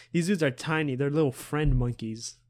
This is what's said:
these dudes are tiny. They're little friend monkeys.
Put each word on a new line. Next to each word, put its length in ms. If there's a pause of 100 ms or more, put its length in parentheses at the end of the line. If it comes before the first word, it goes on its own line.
(120)
these 160
dudes 160
are 80
tiny. 440
They're 140
little 220
friend 440
monkeys. 600 (120)